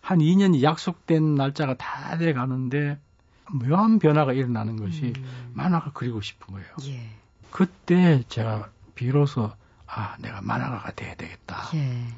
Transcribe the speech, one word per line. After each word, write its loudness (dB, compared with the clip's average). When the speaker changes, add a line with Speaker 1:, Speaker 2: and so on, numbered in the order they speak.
Speaker 1:
한 2
이 4
년 6
약속된 2
날짜가 -2
다 -8
돼가는데 -2
묘한 4
변화가 6
일어나는 -2
것이 -4
Speaker 2:
음. -14
Speaker 1:
만화가 0
그리고 -4
싶은 -14
거예요. -14
Speaker 2:
예. -10
Speaker 1:
그때 4
제가 -4
비로소 0
'아, -10
내가 -10
만화가가 -6
돼야 -12
되겠다.' -14
Speaker 2:
예. -2